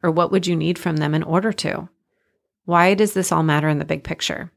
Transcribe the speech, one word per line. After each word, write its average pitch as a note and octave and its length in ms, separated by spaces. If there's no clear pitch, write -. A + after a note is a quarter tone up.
Or E3+ 80
what E3+ 220
would F3+ 120
you F3 80
need E3 240
from D#3+ 200
them D#3 180
in D#3+ 80
order F#3+ 300
to? - 340
Why F3 280
does G3+ 200
this E3 180
all E3 100
matter D3+ 280
in D3 100
the D3+ 60
big D#3 180
picture? - 540